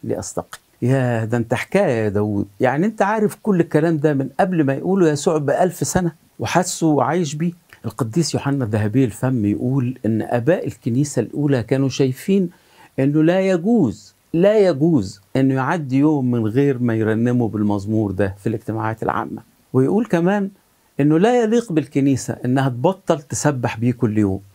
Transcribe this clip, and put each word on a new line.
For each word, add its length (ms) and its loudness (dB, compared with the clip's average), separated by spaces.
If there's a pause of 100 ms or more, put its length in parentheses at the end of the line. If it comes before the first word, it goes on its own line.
لأستقي". 560 -8 (220)
يا 440 0
ده 120 -2
أنت 160 -2
حكاية 500 0
يا 60 0
داود، 360 0 (140)
يعني 260 0
أنت 160 -4
عارف 420 0
كل 160 2
الكلام 380 2
ده 160 2
من 160 -2 (100)
قبل 240 2
ما 100 2
يقوله 360 2
يسوع 280 0
بألف 500 0
سنة 240 0 (280)
وحسه 480 0
وعايش 460 0
بيه. 180 -4 (340)
القديس 480 -4
يوحنا 320 -2
الذهبي 400 0
الفم 400 -2
يقول 600 -2
إن 160 0
آباء 460 0
الكنيسة 520 -2
الأولى 440 -2
كانوا 260 -2
شايفين 600 0 (500)
إنه 240 2
لا 180 2
يجوز، 720 0 (200)
لا 360 4
يجوز 520 0 (140)
إنه 180 4
يعدي 440 -2
يوم 340 2
من 160 0
غير 320 2
ما 160 0
يرنموا 540 0
بالمزمور 600 0
ده 280 -2
في 100 -4
الاجتماعات 540 -6
العامة. 380 -4 (320)
ويقول 320 2
كمان 440 0 (500)
إنه 200 4
لا 240 4
يليق 280 0
بالكنيسة 720 0
إنها 240 0
تبطل 520 -2
تسبح 560 -2
بيه 140 0
كل 260 -2
يوم، 240 0 (140)